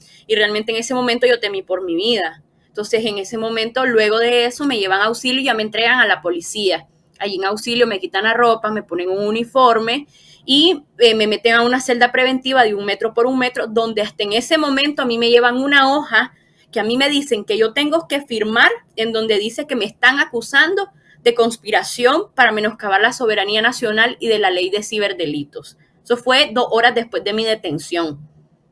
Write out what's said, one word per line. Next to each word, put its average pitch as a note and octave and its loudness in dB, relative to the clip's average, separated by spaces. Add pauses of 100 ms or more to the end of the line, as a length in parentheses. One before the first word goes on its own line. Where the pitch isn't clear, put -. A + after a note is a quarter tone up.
(280)
y G#3+ 0
realmente G#3+ 0
en A3+ -4
ese A#3 -4
momento B3 0
yo A#3+ 2
temí G3 -4
por F#3 -4
mi E3 -2
vida. F#3+ -2 (240)
Entonces, A3 -4
en G#3 -4
ese G3 -8
momento, A3+ -4
luego A3 2
de A#3+ 2
eso, B3 -4
me B3+ 0
llevan F#3+ 0
a G#3 2
auxilio B3+ -2
y C4 -4
ya A#3+ 2
me A3 -2
entregan A3+ 0
a A#3 4
la F#3 0
policía. F3 -2 (320)
Allí G3 -6
en F#3+ -4
auxilio A#3 0
me G#3 -4
quitan F#3+ -4
la A3+ 0
ropa, A3+ 2
me G#3+ -4
ponen F3 -6
un G3 -2
uniforme A#3 2 (380)
y, D4+ 2 (160)
eh, A3+ 6
me G#3+ 0
meten G#3+ 2
a A#3 4
una B3 2
celda A#3+ 0
preventiva B3+ 2
de G#3+ 2
un G3+ -6
metro G3+ -4
por A#3 2
un C4 0
metro, B3 -2
donde A3 -2
hasta G#3 -8
en G#3 -2
ese B3+ 0
momento C#4+ 0
a C4 -2
mí A#3 0
me A#3 2
llevan A#3+ 4
una C4+ 2
hoja C4 -2 (360)
que - -6
a G3+ 0
mí A#3 0
me C#4 2
dicen C#4 -2
que G#3 -2
yo A3 2
tengo D4 0
que C#4+ -4
firmar, A#3 0 (260)
en A3+ -2
donde A3 0
dice A3+ -4
que C#4 -4
me G#3+ -2
están B3+ -2
acusando D4+ -2 (320)
de A#3 2
conspiración A#3 0
para A#3+ 4
menoscabar G#3+ 0
la A#3+ 2
soberanía G#3+ 0
nacional A#3 0
y A#3 -2
de G#3+ 2
la G3 2
ley F#3 -2
de G#3 -2
ciberdelitos. F3 -6 (260)
Eso A#3+ 0
fue B3+ 2
dos A#3+ 0
horas A3+ 4
después A3+ -4
de G3+ -2
mi A3 -2
detención. E3 -4 (520)